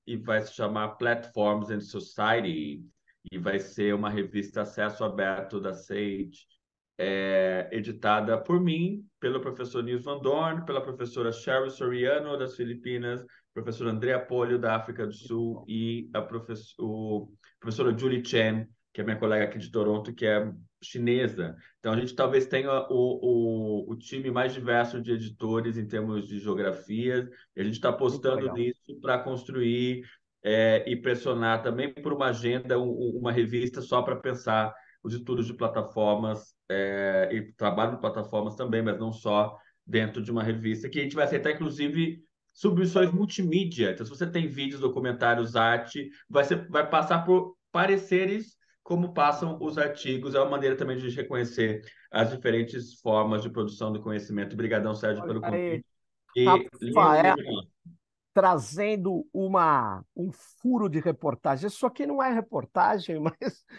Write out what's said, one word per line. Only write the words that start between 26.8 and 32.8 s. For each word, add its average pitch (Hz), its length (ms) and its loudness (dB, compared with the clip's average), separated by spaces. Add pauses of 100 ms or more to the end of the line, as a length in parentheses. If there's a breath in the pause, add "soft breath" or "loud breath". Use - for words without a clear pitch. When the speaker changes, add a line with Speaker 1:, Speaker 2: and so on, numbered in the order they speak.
Speaker 1:
e - 40 -6
a - 40 -2
gente 113 160 -2
tá 127 100 2
Speaker 2:
Muito - 120 -2
Speaker 1:
apostando 131 340 2
Speaker 2:
legal. 135 200 -2
Speaker 1:
nisso 123 440 -4
pra 123 180 0
construir, 123 840 -2 (400 loud breath)
é, 110 460 4
e 120 80 -2
pressionar 117 640 0
também 127 300 -2
por - 200 -6
uma 135 140 0
agenda, 123 520 0
um, 127 100 0